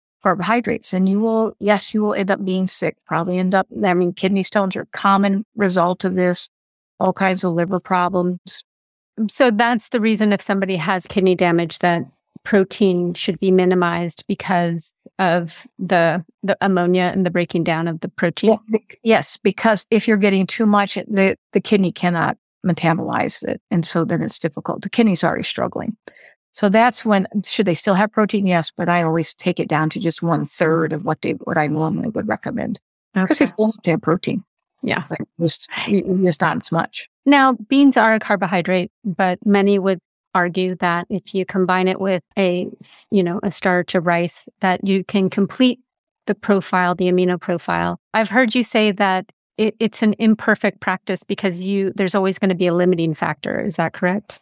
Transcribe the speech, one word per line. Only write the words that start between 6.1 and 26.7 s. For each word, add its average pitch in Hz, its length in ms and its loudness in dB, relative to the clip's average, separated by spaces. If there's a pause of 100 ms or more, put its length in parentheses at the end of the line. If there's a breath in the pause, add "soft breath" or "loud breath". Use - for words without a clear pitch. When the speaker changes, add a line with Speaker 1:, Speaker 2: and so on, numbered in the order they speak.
Speaker 1:
this, 180 340 -2 (500)
all 185 140 0
kinds 185 300 -2
of 185 100 0
liver 170 260 -2
problems. 180 840 -4 (640)
Speaker 2:
So 254 220 2
that's 233 380 0
the 247 100 0
reason 214 320 2
if 196 100 0
somebody 190 360 -2
has 175 280 -2
kidney 185 300 2
damage 170 440 0
that 170 240 2 (400)
protein 185 720 2
should 170 260 -6
be 190 120 2
minimized 180 760 2
because 175 640 -2 (260)
of 175 380 0 (200)
the, 170 460 2 (180)
the 190 200 0
ammonia 180 520 2
and 196 120 0
the 180 40 0
breaking 175 340 -2
down 165 240 -2
of 160 120 -6
the - 80 -8
protein? - 440 0
Speaker 1:
Yeah, 214 40 4 (140)
bec-, - 340 -4
yes, - 340 2
because 208 540 0
if 220 160 2
you're 220 100 4
getting 196 300 2
too - 180 -2
much, 202 300 2
the, 190 400 0 (160)
the 190 100 2
kidney 196 300 2
cannot 170 460 -2 (280)
metabolize - 800 0
it. - 260 -6
And 165 160 0
so 165 200 -2
then 160 180 -2
it's - 160 -6
difficult. - 420 -6
The 196 80 -8
kidney's 214 340 2
already - 200 0
struggling. - 540 -6 (560 loud breath)
So - 160 0
that's 226 360 2